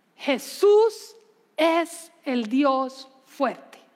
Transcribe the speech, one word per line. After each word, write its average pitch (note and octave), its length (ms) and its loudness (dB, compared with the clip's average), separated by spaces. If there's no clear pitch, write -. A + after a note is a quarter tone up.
Jesús G#4 960 2
es E4 540 -2
el A#3+ 240 -4
Dios C4 600 -2
fuerte. - 540 -8